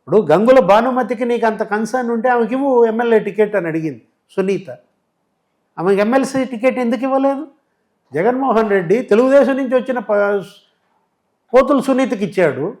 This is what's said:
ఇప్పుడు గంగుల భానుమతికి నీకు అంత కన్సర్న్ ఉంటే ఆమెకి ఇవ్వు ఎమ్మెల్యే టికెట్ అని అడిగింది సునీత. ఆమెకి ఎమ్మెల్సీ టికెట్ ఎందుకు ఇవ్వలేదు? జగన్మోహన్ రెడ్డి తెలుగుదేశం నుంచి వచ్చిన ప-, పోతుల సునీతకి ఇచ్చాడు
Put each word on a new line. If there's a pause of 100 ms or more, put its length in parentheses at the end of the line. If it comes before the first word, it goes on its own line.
ఇప్పుడు (120)
గంగుల
భానుమతికి
నీకు
అంత
కన్సర్న్
ఉంటే
ఆమెకి
ఇవ్వు
ఎమ్మెల్యే
టికెట్
అని
అడిగింది (340)
సునీత. (1080)
ఆమెకి
ఎమ్మెల్సీ
టికెట్
ఎందుకు
ఇవ్వలేదు? (680)
జగన్మోహన్
రెడ్డి
తెలుగుదేశం
నుంచి
వచ్చిన
ప-, (1120)
పోతుల
సునీతకి
ఇచ్చాడు